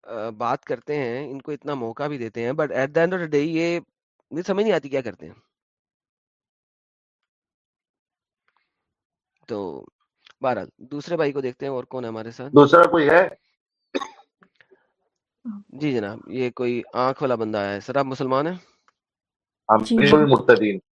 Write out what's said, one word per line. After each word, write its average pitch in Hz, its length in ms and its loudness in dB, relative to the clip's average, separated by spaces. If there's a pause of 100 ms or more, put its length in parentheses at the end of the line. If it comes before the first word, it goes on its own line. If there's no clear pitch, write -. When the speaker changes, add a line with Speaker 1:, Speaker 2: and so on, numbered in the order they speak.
Speaker 1:
آ، 110 240 -10
بات 117 340 -4
کرتے 147 320 -6
ہیں، 131 340 -6
ان 135 120 -12
کو 151 100 -10
اتنا 143 220 -8
موقع 123 320 -6
بھی 147 120 -6
دیتے 117 220 -8
ہیں، 120 120 -2
but 156 140 -2
at 131 160 -2
the 147 200 0
end 180 100 0
of 190 60 -4
the 170 160 -6
day 143 100 2
یہ، 165 360 -2 (500)
مجھے 156 160 -8
سمجھ 202 180 0
نہیں 214 100 2
آتی 143 140 -2
کیا 135 120 -2
کرتے 101 260 -12
ہیں۔ - 80 -20 (4000)
تو 90 380 -10 (580)
بہرحال 117 260 -4 (100)
دوسرے 147 380 -10
بھائی 147 160 0
کو 139 80 -4
دیکھتے 127 260 -8
ہیں، 139 60 -6
اور 123 120 -8
کون 127 200 -12
ہے 117 40 -8
ہمارے 110 220 -10
ساتھ؟ 127 220 -14
Speaker 2:
دوسرا 147 300 10
کوئی 160 280 4
ہے؟ 175 180 6 (2500)
Speaker 1:
جی 143 240 -6
جناب، 107 340 -4
یہ 123 240 -4
کوئی 120 320 -4 (120)
آنکھ 127 280 0
والا 127 120 0
بندہ 110 240 -4
آیا 101 140 -2
ہے۔ 101 80 -6
سر، 127 160 -8
آپ 139 100 0
مسلمان 131 400 -2
ہیں؟ 180 80 -4 (1120)
Speaker 2:
ہم 110 160 6
Speaker 3:
جی۔ 233 120 0
Speaker 2:
امیر 143 180 6
المرتدین۔ 117 640 4 (160)